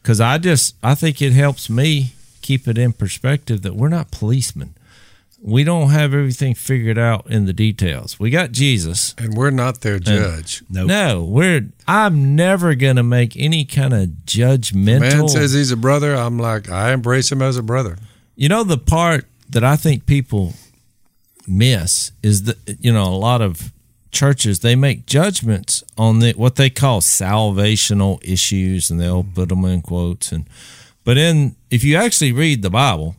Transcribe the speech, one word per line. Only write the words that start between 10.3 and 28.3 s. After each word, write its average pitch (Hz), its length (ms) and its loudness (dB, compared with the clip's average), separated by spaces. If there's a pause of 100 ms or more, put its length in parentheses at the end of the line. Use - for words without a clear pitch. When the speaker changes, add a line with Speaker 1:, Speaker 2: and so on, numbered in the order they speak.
Speaker 3:
Nope. 92 180 -2
Speaker 1:
No, 175 360 0
we're, 131 420 2 (220)
I'm 165 480 2
never 175 400 2
gonna 127 260 2
make 120 340 2
any 151 300 -2
kind 135 260 -2
of 98 180 0 (160)
judgmental 117 760 2
Speaker 2:
Man 143 300 4
says 147 240 2
he's 139 180 2
a 123 60 0
brother, 143 380 0
I'm 120 220 -2
like, 110 320 -4
I 101 240 0
embrace 123 380 0
him 135 100 -2
as 131 160 0
a 123 60 -6
brother. 110 340 -4 (380)
Speaker 1:
You 139 140 0
know, 220 140 2
the 175 140 0
part 165 480 0 (240)
that 117 140 0
I 139 140 4
think 147 280 0
people 107 480 0 (920)
miss 98 640 0 (100)
is 101 220 2
that, 110 140 -4 (220)
you 120 140 2
know, 107 120 2
a 92 120 -2
lot 117 240 0
of 92 300 -4 (400)
churches, 131 480 0
they 120 160 2
make 131 320 0
judgments 131 760 -2 (140)
on 113 220 4
the, 117 140 4
what 123 220 0
they 135 140 2
call 127 320 0
salvational 101 1200 0
issues, 92 680 -2